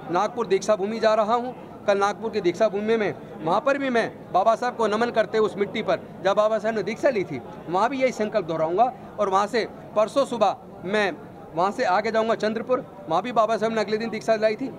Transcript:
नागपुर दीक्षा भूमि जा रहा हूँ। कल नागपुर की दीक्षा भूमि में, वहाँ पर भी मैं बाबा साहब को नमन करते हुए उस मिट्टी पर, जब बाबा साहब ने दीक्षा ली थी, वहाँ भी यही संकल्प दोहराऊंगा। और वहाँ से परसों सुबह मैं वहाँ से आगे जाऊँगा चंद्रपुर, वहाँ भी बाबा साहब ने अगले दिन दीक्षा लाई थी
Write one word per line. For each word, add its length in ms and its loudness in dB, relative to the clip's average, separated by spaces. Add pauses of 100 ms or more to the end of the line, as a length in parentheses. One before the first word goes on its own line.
(120)
नागपुर 360 0
दीक्षा 280 2
भूमि 240 -4
जा 160 4
रहा 200 2
हूँ। 340 -6 (200)
कल 80 4
नागपुर 340 0
की 100 0
दीक्षा 260 2
भूमि 300 0
में, 180 0 (280)
वहाँ 180 2
पर 160 2
भी 120 -2
मैं 420 -2
बाबा 240 4
साहब 200 -4
को 120 2
नमन 220 2
करते 280 0
हुए 100 4
उस 100 -4
मिट्टी 240 -2
पर, 140 2 (280)
जब 120 4
बाबा 240 2
साहब 160 -2
ने 80 -2
दीक्षा 260 2
ली 140 0
थी, 180 -6 (280)
वहाँ 200 2
भी 120 -2
यही 100 2
संकल्प 340 -2
दोहराऊंगा। 480 2 (260)
और 100 2
वहाँ 180 2
से 200 -2 (280)
परसों 300 2
सुबह 300 2 (300)
मैं 260 0 (440)
वहाँ 160 2
से 120 -2
आगे 280 2
जाऊँगा 240 2
चंद्रपुर, 760 -2
वहाँ 140 2
भी 80 -6
बाबा 260 4
साहब 160 0
ने 80 0
अगले 160 -2
दिन 120 -4
दीक्षा 260 0
लाई 200 2
थी 240 -8